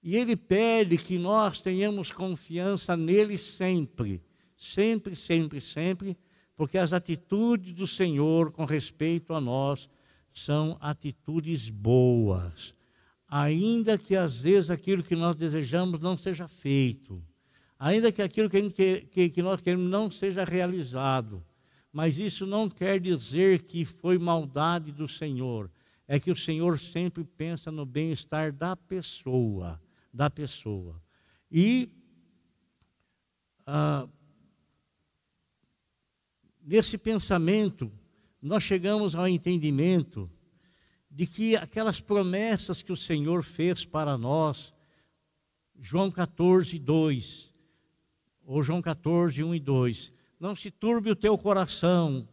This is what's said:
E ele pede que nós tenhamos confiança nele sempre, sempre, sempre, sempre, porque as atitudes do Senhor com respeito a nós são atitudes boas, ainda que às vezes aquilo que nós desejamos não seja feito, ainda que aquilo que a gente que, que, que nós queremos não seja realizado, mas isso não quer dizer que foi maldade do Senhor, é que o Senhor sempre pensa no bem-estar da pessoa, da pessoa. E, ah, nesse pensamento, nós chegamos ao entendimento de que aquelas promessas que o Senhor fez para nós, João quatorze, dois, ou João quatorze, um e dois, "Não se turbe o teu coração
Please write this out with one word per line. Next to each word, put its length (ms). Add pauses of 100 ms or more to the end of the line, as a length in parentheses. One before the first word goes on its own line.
E 140
ele 180
pede 640
que 220
nós 420
tenhamos 480
confiança 840
nele 420
sempre, 880 (320)
sempre, 580
sempre, 460
sempre, 580 (380)
porque 220
as 160
atitudes 800
do 120
Senhor 640
com 140
respeito 680
a 80
nós 480 (440)
são 460
atitudes 880
boas, 1040 (540)
ainda 720
que 180
às 260
vezes 300
aquilo 320
que 140
nós 180
desejamos 640
não 180
seja 300
feito, 720 (560)
ainda 320
que 120
aquilo 280
que 60
a 60
gente 120
que, 280
que, 280
que 120
nós 180
queremos 320
não 180
seja 360
realizado, 1000 (460)
mas 280
isso 260
não 240
quer 320
dizer 640
que 200
foi 340
maldade 760
do 140
Senhor, 640 (420)
é 80
que 120
o 40
Senhor 440
sempre 440
pensa 480
no 140
bem-estar 680
da 240
pessoa, 1040 (320)
da 160
pessoa. 720 (520)
E, 360 (1800)
ah, 440 (2500)
nesse 380
pensamento, 960 (500)
nós 220
chegamos 500
ao 140
entendimento 1000 (840)
de 160
que 280
aquelas 460
promessas 800
que 100
o 60
Senhor 460
fez 420
para 320
nós, 560 (1040)
João 300
quatorze, 680
dois, 760 (880)
ou 200
João 180
quatorze, 600
um 100
e 60
dois, 520 (280)
"Não 160
se 160
turbe 400
o 40
teu 220
coração 960